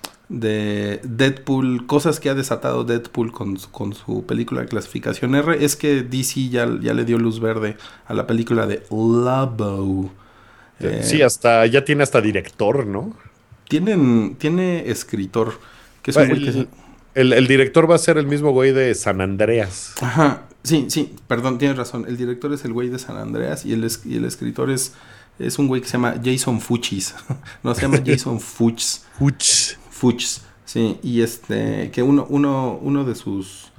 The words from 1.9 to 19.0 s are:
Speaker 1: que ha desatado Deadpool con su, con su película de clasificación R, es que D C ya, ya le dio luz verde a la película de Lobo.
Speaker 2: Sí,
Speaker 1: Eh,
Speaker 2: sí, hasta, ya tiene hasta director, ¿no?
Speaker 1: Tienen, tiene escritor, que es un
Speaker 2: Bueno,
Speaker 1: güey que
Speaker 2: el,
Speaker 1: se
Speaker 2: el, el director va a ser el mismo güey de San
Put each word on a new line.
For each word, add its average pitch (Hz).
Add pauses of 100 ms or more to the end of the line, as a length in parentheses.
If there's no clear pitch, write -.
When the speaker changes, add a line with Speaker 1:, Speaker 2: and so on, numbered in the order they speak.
Speaker 1:
que -
ha 135
desatado 127
Deadpool 117
con 101
su, -
con 101
su 107
película 117
de 120
clasificación 117
R, 147
es 143
que 143
D 127
C 131
ya, 120 (140)
ya 117
le 120
dio 117
luz 113
verde 110 (280)
a -
la 110
película 113
de 101
Lobo. 110 (680)
Speaker 2:
Sí, -
Speaker 1:
Eh, 110
Speaker 2:
sí, 143
hasta, 117
ya 135
tiene 147
hasta 131
director, 107
¿no? 113 (540)
Speaker 1:
Tienen, 143
tiene 175
escritor, 110 (480)
que -
es -
un 156
Speaker 2:
Bueno, 139
Speaker 1:
güey 143
que 127
Speaker 2:
el, 131
Speaker 1:
se -
Speaker 2:
el, 127
el 127
director 135
va 170
a 165
ser 165
el 147
mismo 147
güey 131
de 131
San 98